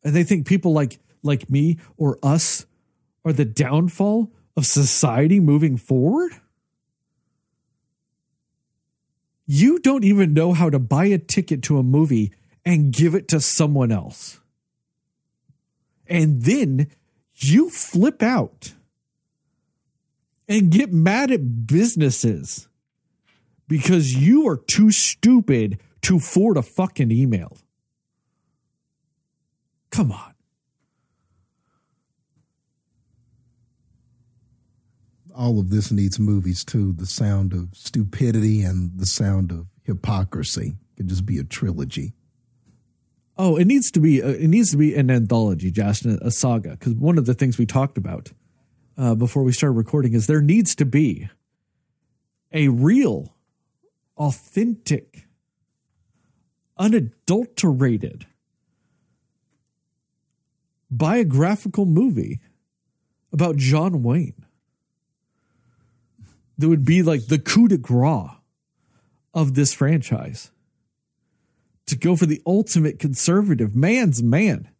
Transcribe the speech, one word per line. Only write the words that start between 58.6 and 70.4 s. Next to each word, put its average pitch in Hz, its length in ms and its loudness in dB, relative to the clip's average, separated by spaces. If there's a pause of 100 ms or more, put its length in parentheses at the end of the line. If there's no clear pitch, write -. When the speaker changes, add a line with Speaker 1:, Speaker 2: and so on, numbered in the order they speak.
Speaker 1:
biographical 180 960 0
movie 165 540 0 (920)
about 160 240 0
John 151 460 0
Wayne. 131 320 -2 (2250)
That 151 100 0
would 156 160 2
be 170 180 4
like 147 260 0
the 151 100 2
coup 220 300 4
de 185 100 2
grace 123 540 -2 (1000)
of 143 220 0
this 139 180 0
franchise. 135 800 -4 (1400)